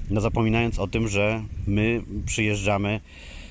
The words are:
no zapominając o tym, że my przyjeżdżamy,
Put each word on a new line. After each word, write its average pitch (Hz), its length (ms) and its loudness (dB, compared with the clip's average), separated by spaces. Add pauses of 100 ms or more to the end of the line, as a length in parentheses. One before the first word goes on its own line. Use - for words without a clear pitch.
(100)
no 104 100 2
zapominając 113 580 2
o 98 80 0
tym, 113 220 0
że 104 340 2 (240)
my 104 360 2 (240)
przyjeżdżamy, 104 720 0 (500)